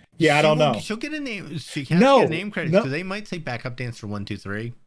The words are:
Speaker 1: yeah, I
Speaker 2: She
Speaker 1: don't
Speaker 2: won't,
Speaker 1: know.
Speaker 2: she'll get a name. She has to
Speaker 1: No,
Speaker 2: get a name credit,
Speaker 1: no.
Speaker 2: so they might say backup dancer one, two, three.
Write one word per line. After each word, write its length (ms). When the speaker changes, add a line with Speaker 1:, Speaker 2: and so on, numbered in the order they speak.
Speaker 1:
yeah, 200
I 20
Speaker 2:
She 40
Speaker 1:
don't 160
Speaker 2:
won't, 180
Speaker 1:
know. 40
Speaker 2:
she'll 160
get 160
a 80
name. 380
She 220
has 80
to 80
Speaker 1:
No, 240
Speaker 2:
get 80
a 20
name 200
credit, 220
Speaker 1:
no. 100
Speaker 2:
so 60
they 140
might 260
say 80
backup 400
dancer 300
one, 180
two, 140
three. 340